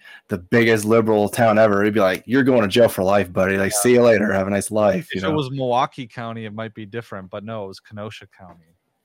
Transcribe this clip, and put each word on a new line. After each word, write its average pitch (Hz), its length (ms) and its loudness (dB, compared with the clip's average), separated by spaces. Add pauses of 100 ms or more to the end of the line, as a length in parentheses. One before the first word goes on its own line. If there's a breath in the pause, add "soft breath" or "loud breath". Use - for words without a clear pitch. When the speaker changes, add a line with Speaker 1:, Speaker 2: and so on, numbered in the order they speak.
(280 loud breath)
Speaker 1:
the 107 100 -6
biggest 113 460 2
liberal 107 460 2
town 110 280 2
ever, 104 240 4
it'd 104 120 0
be 107 60 0
like, 95 260 0
"You're 123 180 2
going 127 180 2
to 104 60 0
jail 113 220 4
for - 120 -4
life, 95 300 0
buddy. 95 240 0
Like, 98 160 -2
Speaker 2:
Yeah. - 60 -4
Speaker 1:
see 123 160 2
you 120 80 4
later. 107 300 4
Have 98 140 -2
a 98 40 -4
nice 98 200 -4
life." 107 440 0
You 92 40 -6
Speaker 2:
If 92 60 -6
Speaker 1:
know? 185 60 -2
Speaker 2:
it 156 60 -2
was 135 140 -4
Milwaukee 131 560 -4
County, 113 380 -12
it 107 100 -12
might 110 200 -12
be 110 100 -14
different, 101 460 -14
but 104 120 -12
no, 107 220 -12
it 98 40 -12
was 95 120 -20
Kenosha 107 460 -16
County, 87 500 -20 (280)